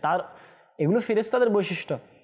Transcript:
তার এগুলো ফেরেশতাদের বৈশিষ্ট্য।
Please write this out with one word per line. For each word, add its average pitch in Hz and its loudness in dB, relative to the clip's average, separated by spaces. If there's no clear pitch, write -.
তার 165 0
এগুলো 175 2
ফেরেশতাদের 226 0
বৈশিষ্ট্য। 180 -2